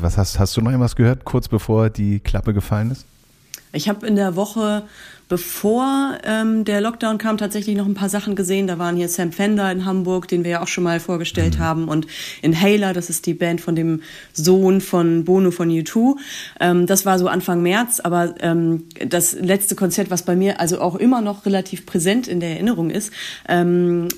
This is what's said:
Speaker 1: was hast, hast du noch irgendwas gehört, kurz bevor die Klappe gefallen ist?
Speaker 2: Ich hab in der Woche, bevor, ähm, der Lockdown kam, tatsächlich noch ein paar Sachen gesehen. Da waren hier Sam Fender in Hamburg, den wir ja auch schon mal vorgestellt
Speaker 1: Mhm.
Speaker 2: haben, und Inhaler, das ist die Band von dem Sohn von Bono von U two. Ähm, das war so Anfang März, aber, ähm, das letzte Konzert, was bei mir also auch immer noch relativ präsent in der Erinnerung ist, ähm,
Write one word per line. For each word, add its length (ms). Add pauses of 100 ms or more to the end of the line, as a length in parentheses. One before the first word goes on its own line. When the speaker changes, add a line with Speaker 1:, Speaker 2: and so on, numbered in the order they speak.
Speaker 1:
was 160
hast, 200
hast 180
du 40
noch 100
irgendwas 260
gehört, 280
kurz 240
bevor 400
die 320
Klappe 320
gefallen 380
ist? 160 (680)
Speaker 2:
Ich 160
hab 160
in 120
der 200
Woche, 460 (640)
bevor, 800
ähm, 400
der 180
Lockdown 340
kam, 220
tatsächlich 380
noch 100
ein 80
paar 160
Sachen 260
gesehen. 300
Da 120
waren 180
hier 120
Sam 240
Fender 400
in 140
Hamburg, 420
den 160
wir 60
ja 120
auch 60
schon 160
mal 160
vorgestellt 580
Speaker 1:
Mhm. 40
Speaker 2:
haben, 260
und 180 (360)
Inhaler, 500
das 160
ist 180
die 80
Band 280
von 120
dem 280 (320)
Sohn 480
von 420
Bono 260
von 200
U 120
two. 340 (440)
Ähm, 260
das 200
war 120
so 100
Anfang 340
März, 380
aber, 400
ähm, 440 (240)
das 240
letzte 420
Konzert, 360
was 120
bei 140
mir 240
also 220
auch 140
immer 260
noch 240
relativ 400
präsent 420
in 120
der 100
Erinnerung 400
ist, 200 (380)
ähm, 680